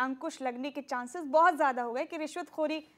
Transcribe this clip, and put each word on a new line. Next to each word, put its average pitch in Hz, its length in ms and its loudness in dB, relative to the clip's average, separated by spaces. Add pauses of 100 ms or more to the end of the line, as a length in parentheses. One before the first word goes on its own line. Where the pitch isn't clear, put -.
अंकुश 262 420 -4
लगने 254 280 -4
के 277 100 -8
चांसेस 247 440 -6
बहुत 311 320 6
ज़्यादा 262 260 2
हो 233 100 -4
गए 269 120 -2
कि 330 120 -10
रिश्वतखोरी 311 680 -4 (140)